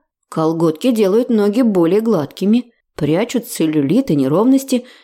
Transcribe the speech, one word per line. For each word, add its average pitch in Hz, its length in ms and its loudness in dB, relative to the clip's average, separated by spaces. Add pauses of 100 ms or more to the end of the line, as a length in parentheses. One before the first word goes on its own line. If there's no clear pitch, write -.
(280)
Колготки 165 640 -2
делают 220 380 2
ноги 208 320 2
более 190 380 2
гладкими, 214 720 -2 (220)
прячут 185 540 -2
целлюлит 160 640 0
и - 20 2
неровности, 233 720 0 (180)